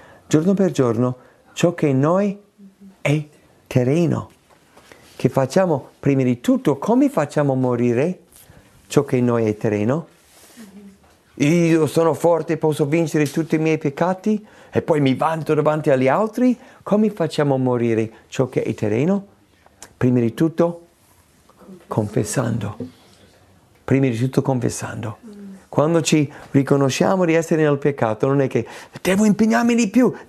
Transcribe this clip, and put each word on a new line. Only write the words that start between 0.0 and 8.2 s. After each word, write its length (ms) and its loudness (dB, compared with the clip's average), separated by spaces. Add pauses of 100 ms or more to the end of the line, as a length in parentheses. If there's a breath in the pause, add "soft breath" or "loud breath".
giorno 280 2
per 160 0
giorno, 460 0 (360 soft breath)
ciò 200 0
che 140 -2
in 120 0
noi 380 0 (600)
è 280 -2 (400)
terreno. 640 0 (840 loud breath)
Che 140 -2
facciamo 640 0 (100)
prima 220 0
di 180 0
tutto, 360 0
come 300 2
facciamo 480 0
morire 680 0 (640 soft breath)